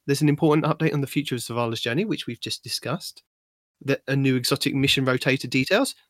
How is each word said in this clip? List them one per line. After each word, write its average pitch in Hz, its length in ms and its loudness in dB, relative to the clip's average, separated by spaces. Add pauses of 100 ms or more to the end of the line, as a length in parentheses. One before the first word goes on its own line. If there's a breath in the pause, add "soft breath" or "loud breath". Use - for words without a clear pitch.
there's 143 160 0
an 151 60 6
important 147 380 4
update 156 280 0
on 147 60 0
the 139 60 -2
future 143 280 -4
of 120 60 -4
Zavala's 117 400 -2
journey, 127 240 -2
which 208 220 -6
we've 120 140 -10
just - 220 -8
discussed. - 600 -8 (600)
The, 135 260 0
a 139 80 0
new 135 200 2
exotic 131 380 -2
mission 135 300 2
rotator 127 460 0
details, 190 440 2 (140 soft breath)